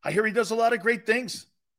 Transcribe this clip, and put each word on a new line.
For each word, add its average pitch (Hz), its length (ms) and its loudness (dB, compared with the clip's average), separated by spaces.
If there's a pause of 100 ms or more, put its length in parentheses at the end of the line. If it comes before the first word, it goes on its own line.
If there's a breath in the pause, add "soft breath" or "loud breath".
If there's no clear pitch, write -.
I 151 80 -4
hear 196 140 2
he 214 80 0
does 220 200 0
a - 20 -2
lot 226 180 2
of 226 80 -2
great 226 240 0
things. 233 400 -2 (340)